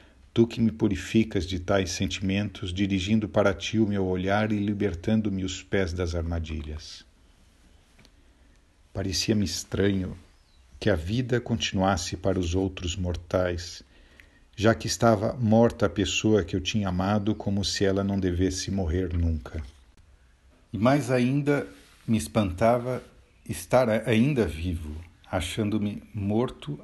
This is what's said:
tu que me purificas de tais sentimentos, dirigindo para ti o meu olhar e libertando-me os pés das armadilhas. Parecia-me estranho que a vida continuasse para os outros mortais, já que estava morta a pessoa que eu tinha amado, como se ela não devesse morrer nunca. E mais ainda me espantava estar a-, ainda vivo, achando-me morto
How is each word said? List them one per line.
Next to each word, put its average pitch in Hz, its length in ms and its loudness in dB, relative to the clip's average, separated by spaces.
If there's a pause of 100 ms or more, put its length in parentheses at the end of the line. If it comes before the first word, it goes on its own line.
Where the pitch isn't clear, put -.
(340)
tu 117 140 4
que 117 120 -8
me 113 120 2
purificas 107 760 0
de 90 140 -6
tais 98 320 0
sentimentos, 98 800 -4
dirigindo 98 560 0
para 101 240 4
ti - 240 -4
o 110 100 4
meu 98 180 0
olhar 98 460 0
e 107 60 0
libertando-me 101 840 0
os 92 180 -6
pés 95 320 0
das 87 220 -4
armadilhas. 80 920 -6 (1900)
Parecia-me 98 540 0
estranho 95 720 -2 (640)
que 110 100 0
a 95 60 4
vida 113 440 -2
continuasse 95 800 0
para 95 220 0
os 85 160 0
outros 92 400 -2
mortais, 90 880 -4 (720)
já 110 180 4
que 113 140 -4
estava 113 460 2
morta 113 520 4
a 92 40 0
pessoa 101 540 2
que 92 120 -4
eu 90 60 -2
tinha 101 280 -2
amado, 98 460 0
como 101 280 -2
se - 220 -2
ela 98 180 2
não 98 160 0
devesse 92 520 0
morrer 90 420 -2
nunca. 80 480 -2 (1120)
E 107 60 -6
mais 127 320 2
ainda 139 560 2 (400)
me 113 100 2
espantava 117 840 0 (460)
estar 127 420 2
a-, 110 200 0
ainda 117 360 4
vivo, 80 500 -6 (340)
achando-me 101 720 -2 (100)
morto 113 720 -2